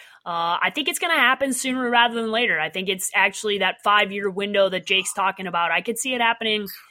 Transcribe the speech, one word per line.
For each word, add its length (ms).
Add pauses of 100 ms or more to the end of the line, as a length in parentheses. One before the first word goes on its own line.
(260)
Uh, 340
I 140
think 140
it's 100
gonna 160
happen 380
sooner 360
rather 320
than 120
later. 260
I 120
think 180
it's 260
actually 440
that 260
five-year 440
window 400
that 160
Jake's 280
talking 340
about. 240
I 100
could 160
see 160
it 80
happening, 460 (240)